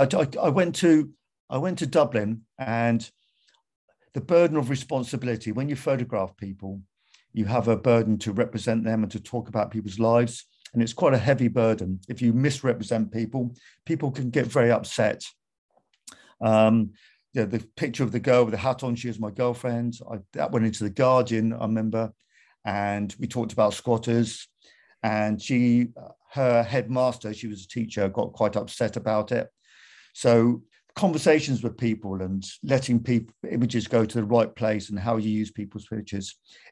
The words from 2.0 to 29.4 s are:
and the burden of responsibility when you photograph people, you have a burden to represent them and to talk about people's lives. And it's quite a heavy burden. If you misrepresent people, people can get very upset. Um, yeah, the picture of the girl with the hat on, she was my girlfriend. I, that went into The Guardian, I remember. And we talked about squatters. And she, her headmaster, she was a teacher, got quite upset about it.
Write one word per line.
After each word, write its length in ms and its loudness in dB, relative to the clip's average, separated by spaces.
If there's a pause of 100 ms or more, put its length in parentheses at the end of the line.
and 500 0 (1080)
the 80 -8
burden 360 4
of 120 0
responsibility 840 -4
when 180 -4
you 60 -4
photograph 640 -4
people, 440 -12 (540)
you 100 0
have 220 0
a 80 4
burden 440 2
to 120 -6
represent 540 -2
them 180 0
and 80 -4
to 80 -8
talk 300 -10
about 200 -2
people's 300 -8
lives. 460 2 (280)
And 80 2
it's 120 -2
quite 200 2
a 40 6
heavy 320 2
burden. 580 0
If 140 -10
you 120 4
misrepresent 800 -2
people, 420 -4 (320)
people 240 -2
can 200 -6
get 180 0
very 240 4
upset. 520 0 (1160)
Um, 500 4 (420)
yeah, 120 0
the 140 -2 (160)
picture 280 -4
of 100 -2
the 80 -2
girl 240 4
with 80 -2
the 40 -2
hat 260 -4
on, 120 -2
she 140 -6
was 100 -8
my 120 -6
girlfriend. 640 -4 (140)
I, 80 -8 (160)
that 180 -4
went 140 2
into 200 -2
The 40 -4
Guardian, 640 2
I 120 -8
remember. 460 -2 (540)
And 540 -2
we 80 -4
talked 260 -4
about 200 4
squatters. 760 0 (560)
And 380 0
she, 480 2 (420)
her 320 2
headmaster, 720 -2
she 140 -12
was 180 -12
a 20 -20
teacher, 420 -2
got 240 -4
quite 220 0
upset 400 -4
about 380 -2
it. 160 -2 (640)